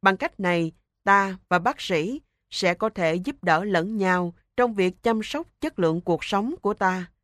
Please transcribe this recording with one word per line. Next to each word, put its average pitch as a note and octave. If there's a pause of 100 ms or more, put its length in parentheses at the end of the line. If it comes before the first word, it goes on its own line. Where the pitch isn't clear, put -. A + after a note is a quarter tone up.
Bằng G3
cách D4
này, E3+ (320)
ta G3 (100)
và F3+
bác A3+
sĩ F#3+ (300)
sẽ F3+
có G#3+
thể E3+
giúp F#3
đỡ E3+
lẫn G3
nhau F3+ (220)
trong A#3+
việc F#3
chăm A3+
sóc D4 (140)
chất D#4
lượng E3
cuộc E3+
sống G#3+
của G#3
ta. F#3 (140)